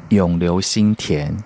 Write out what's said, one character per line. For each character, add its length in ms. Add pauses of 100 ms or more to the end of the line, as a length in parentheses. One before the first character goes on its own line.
永 300
留 200
心 360
田。 400 (100)